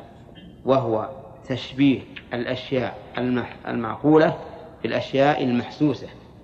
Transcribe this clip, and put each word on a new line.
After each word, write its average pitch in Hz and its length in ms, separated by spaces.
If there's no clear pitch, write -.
وهو 117 440
تشبيه 131 500
الأشياء 123 640
المح-، 123 500
المعقولة 120 720
بالأشياء 135 600
المحسوسة، 123 640